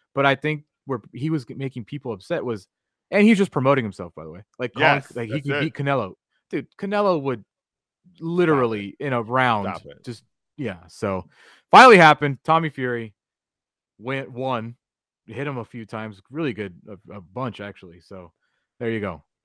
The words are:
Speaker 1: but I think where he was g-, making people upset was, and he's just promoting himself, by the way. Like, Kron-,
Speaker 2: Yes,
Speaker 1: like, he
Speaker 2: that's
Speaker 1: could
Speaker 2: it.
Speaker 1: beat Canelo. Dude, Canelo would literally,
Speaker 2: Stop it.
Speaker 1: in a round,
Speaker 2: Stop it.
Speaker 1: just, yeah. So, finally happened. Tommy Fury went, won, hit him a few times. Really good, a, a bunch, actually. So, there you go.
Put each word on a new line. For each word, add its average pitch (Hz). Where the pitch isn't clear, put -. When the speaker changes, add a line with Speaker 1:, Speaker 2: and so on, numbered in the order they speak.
Speaker 1:
but 139
I 139
think 151
where 131
he 131
was 151
g-, 135
making 131
people 135
upset 110
was, 113
and 202
he's 220
just 190
promoting 135
himself, 92
by 80
the 80
way. 85
Like, 123
Kron-, 143
Speaker 2:
Yes, -
Speaker 1:
like, 117
he 107
Speaker 2:
that's 143
Speaker 1:
could 139
Speaker 2:
it. 147
Speaker 1:
beat 156
Canelo. 131
Dude, 151
Canelo 202
would 123
literally, 143
Speaker 2:
Stop -
it. 139
Speaker 1:
in 135
a 120
round, 117
Speaker 2:
Stop 85
it. 71
Speaker 1:
just, 120
yeah. 95
So, 95
finally 247
happened. 147
Tommy 165
Fury 120
went, 135
won, 120
hit 120
him 139
a 113
few 113
times. 107
Really 135
good, 95
a, 104
a 101
bunch, 104
actually. 92
So, 90
there 117
you 113
go. 90